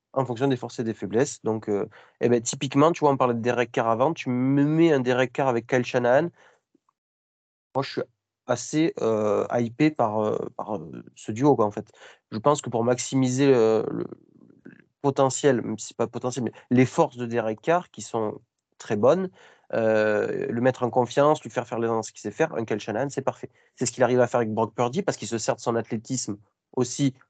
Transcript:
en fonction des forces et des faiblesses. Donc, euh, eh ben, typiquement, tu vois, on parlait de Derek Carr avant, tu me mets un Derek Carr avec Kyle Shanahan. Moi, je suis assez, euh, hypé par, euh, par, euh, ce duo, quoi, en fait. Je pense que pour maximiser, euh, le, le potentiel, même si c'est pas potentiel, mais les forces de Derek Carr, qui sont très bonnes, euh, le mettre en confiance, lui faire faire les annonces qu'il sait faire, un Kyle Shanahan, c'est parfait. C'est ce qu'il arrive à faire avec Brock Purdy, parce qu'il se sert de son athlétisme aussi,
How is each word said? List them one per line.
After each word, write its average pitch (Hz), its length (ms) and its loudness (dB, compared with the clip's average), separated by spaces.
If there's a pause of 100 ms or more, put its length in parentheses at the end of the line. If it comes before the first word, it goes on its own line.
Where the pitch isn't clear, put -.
(120)
en 131 120 -2
fonction 123 240 -2
des 131 80 0
forces 120 240 -8
et - 20 -4
des 110 120 -4
faiblesses. 107 500 -4
Donc, 110 240 -4
euh, 104 200 -2 (320)
eh 127 80 2
ben, 120 140 2
typiquement, 139 480 2
tu 165 100 -4
vois, 160 100 4
on 139 60 2
parlait 127 180 2
de 117 60 -4
Derek 120 300 0
Carr 117 180 0
avant, 123 240 2
tu 160 160 -10
me 131 360 2
mets 160 280 4
un 139 60 4
Derek 127 340 0
Carr 139 140 0
avec 117 220 0
Kyle 127 160 2
Shanahan. 131 460 2 (1400)
Moi, 135 100 0
je - 60 -12
suis 127 120 -6 (440)
assez, 151 540 0
euh, 107 460 2 (100)
hypé 120 360 0
par, 110 260 0
euh, 107 180 0 (200)
par, 104 200 -6
euh, - 280 -12 (100)
ce - 160 -12
duo, 131 240 4
quoi, 113 120 2
en 101 40 -2
fait. - 220 -10 (400)
Je 110 60 -6
pense 147 220 2
que - 100 -10
pour 117 120 0
maximiser, 127 720 2
euh, 110 340 4
le, - 160 -4 (600)
le - 140 -20 (220)
potentiel, 135 640 2
même 110 160 -6
si - 100 -14
c'est - 80 -20
pas 117 120 -2
potentiel, 123 340 -6
mais 107 100 -4 (180)
les 123 160 6
forces 135 300 0
de 120 100 -6
Derek 110 340 -4
Carr, 175 300 0
qui - 120 -14
sont 110 380 -6 (380)
très - 180 -6
bonnes, 170 340 2 (440)
euh, 107 720 0
le 117 120 -4
mettre 127 220 0
en 120 80 0
confiance, 143 540 2
lui 120 60 -14
faire 120 180 -6
faire 117 100 -6
les 117 80 -2
annonces 113 240 -2
qu'il - 100 -20
sait 104 120 -8
faire, 160 220 -2
un 113 100 -4
Kyle 107 160 -4
Shanahan, 117 300 -4
c'est 139 120 -6
parfait. - 280 -6 (260)
C'est 123 100 -4
ce - 60 -4
qu'il 127 100 -2
arrive 123 180 4
à 120 60 4
faire 123 120 0
avec 110 140 -2
Brock 110 220 -2
Purdy, 127 280 -2
parce - 140 -4
qu'il 107 120 -10
se 117 100 -2
sert 120 160 -4
de - 60 -10
son 117 160 -2
athlétisme 113 600 -6 (360)
aussi, - 420 0 (160)